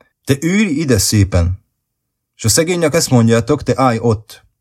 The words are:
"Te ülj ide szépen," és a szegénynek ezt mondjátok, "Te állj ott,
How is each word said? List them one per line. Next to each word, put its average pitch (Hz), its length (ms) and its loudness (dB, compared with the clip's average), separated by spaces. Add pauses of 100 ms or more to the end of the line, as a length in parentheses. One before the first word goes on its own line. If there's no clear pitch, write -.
(240)
"Te - 180 0
ülj 190 300 0
ide 135 260 0
szépen," 92 680 0 (720)
és - 100 -10
a 110 40 -2
szegénynek 165 440 0
ezt 165 160 -2
mondjátok, 113 540 2
"Te 123 120 0
állj 127 260 0
ott, - 440 -4 (160)